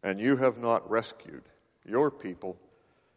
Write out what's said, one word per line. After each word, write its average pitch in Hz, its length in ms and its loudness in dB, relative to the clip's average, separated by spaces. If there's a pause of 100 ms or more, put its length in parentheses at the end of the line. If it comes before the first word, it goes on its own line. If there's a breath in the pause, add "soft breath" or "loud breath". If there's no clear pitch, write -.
and 98 200 -4
you 131 160 4
have 127 200 2
not 117 320 0
rescued - 540 -4 (420)
your 139 280 2
people 92 480 -10 (560 soft breath)